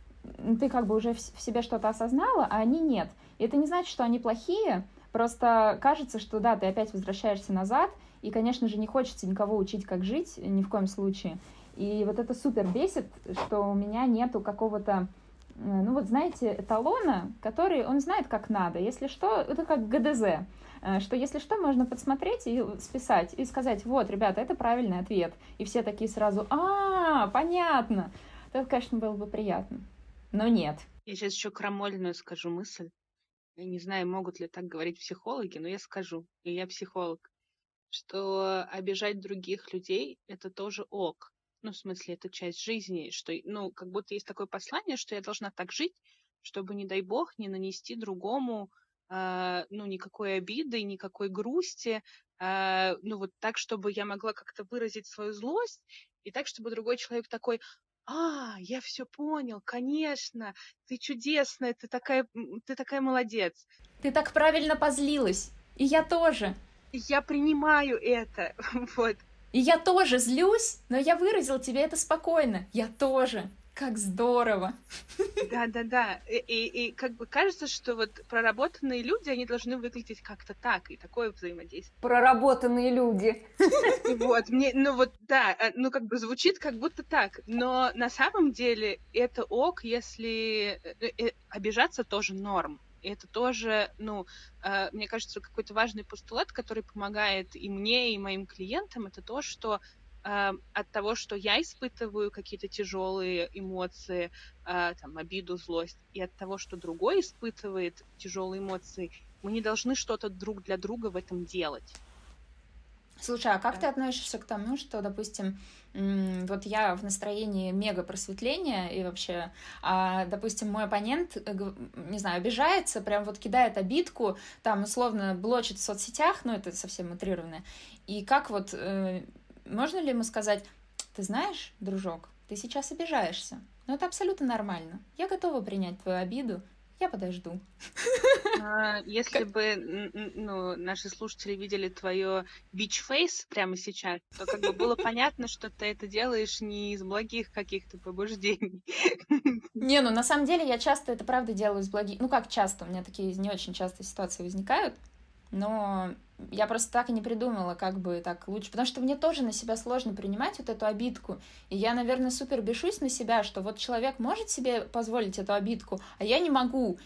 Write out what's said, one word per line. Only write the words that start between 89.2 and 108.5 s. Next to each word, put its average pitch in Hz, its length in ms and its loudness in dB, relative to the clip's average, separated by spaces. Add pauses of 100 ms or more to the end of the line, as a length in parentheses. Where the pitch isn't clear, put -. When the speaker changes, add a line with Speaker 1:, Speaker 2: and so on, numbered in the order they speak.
Speaker 2:
ок, 269 400 0
если, 226 960 -2
э, 190 240 -8 (120)
э, 233 140 0 (160)
обижаться 220 560 2
тоже 202 300 -2
норм. 185 460 -2 (220)
И 190 80 -6
это - 180 -10
тоже, 220 680 0
ну, 208 280 -6 (360)
э, 196 300 0
мне 214 160 -6
кажется, 220 320 -6
какой-то - 340 -8
важный 214 300 0
постулат, - 480 -6
который 220 300 -6
помогает 202 760 -2
и - 140 -10
мне, 220 440 0
и 196 40 -6
моим 196 280 -6
клиентам, 233 600 -8
это 196 160 -16
то, 269 200 -8
что, - 380 -4 (440)
э, 202 280 0 (200)
от 208 180 -4
того, 214 240 0
что 220 220 -8
я 208 240 2
испытываю 214 720 -4
какие-то 196 380 -12
тяжёлые 185 840 -2
эмоции, 185 800 -6 (360)
э, 175 340 0
там, 147 180 -14
обиду, 175 380 -6
злость, 170 420 -4 (140)
и 190 100 -8
от 180 140 -8
того, 190 220 -8
что - 180 -12
другой 175 440 0
испытывает 190 800 -6 (140)
тяжёлые 190 440 -8